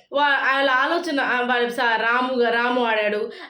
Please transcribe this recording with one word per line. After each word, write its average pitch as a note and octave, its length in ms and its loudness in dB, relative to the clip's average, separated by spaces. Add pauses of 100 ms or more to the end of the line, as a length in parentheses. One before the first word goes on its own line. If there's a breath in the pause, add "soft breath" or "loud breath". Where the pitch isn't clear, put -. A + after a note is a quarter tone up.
(120 loud breath)
వా-, C4+ 420 2
వాళ్ళ C#4 160 2
ఆలోచన, D4+ 500 0
ఆ, B3 200 0
వాళ్ళ A#3+ 280 0
సా-, A#3+ 280 0
రాముగా, A#3+ 540 0
రాము A#3+ 340 0
ఆడాడు, G#3+ 460 0 (200 loud breath)